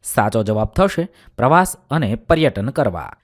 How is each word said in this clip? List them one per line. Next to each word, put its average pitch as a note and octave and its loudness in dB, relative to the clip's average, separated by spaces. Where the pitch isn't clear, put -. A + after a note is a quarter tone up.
સાચો A2 0
જવાબ G#2+ 0
થશે F#3+ 0
પ્રવાસ E3 2
અને C3 0
પર્યટન C#3 0
કરવા. G#2 -4